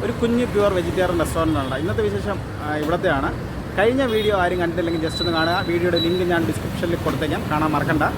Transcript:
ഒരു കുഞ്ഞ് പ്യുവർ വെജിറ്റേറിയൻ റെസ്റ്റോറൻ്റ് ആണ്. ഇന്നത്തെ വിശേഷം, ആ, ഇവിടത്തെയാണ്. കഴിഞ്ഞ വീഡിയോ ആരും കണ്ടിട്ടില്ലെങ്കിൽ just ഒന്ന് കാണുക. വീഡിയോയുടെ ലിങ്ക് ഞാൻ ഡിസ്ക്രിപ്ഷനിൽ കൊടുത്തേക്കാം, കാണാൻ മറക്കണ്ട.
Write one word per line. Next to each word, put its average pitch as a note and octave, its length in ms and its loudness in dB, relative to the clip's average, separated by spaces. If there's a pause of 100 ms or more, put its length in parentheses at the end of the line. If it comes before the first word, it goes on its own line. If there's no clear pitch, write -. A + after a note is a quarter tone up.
ഒരു A3 180 -2
കുഞ്ഞ് A#3+ 300 2
പ്യുവർ G3+ 280 2
വെജിറ്റേറിയൻ F3 440 0
റെസ്റ്റോറൻ്റ് D#3 400 0
ആണ്. C3 180 -4
ഇന്നത്തെ G#3 260 0
വിശേഷം, G3 300 -2 (280)
ആ, D3+ 180 -2
ഇവിടത്തെയാണ്. D#3+ 480 0 (480)
കഴിഞ്ഞ B3+ 240 4 (120)
വീഡിയോ G#3 280 4
ആരും F3+ 180 0
കണ്ടിട്ടില്ലെങ്കിൽ E3 460 0
just - 160 -4
ഒന്ന് E3+ 160 0
കാണുക. E3+ 180 2 (140)
വീഡിയോയുടെ E3+ 340 2
ലിങ്ക് F3+ 260 2
ഞാൻ E3+ 100 2 (100)
ഡിസ്ക്രിപ്ഷനിൽ E3+ 560 -2
കൊടുത്തേക്കാം, D#3 440 -2
കാണാൻ D#3 240 2
മറക്കണ്ട. D3 280 2 (140)